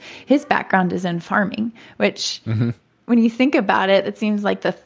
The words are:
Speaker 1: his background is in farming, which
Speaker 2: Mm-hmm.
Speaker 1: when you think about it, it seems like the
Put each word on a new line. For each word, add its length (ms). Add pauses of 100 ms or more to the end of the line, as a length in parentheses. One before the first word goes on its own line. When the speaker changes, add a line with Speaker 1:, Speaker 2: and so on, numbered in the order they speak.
(260)
Speaker 1:
his 200
background 480
is 120
in 140
farming, 520 (260)
which 500
Speaker 2:
Mm-hmm. 240 (340)
Speaker 1:
when 140
you 100
think 260
about 340
it, 180
it 100
seems 260
like 180
the 120 (120)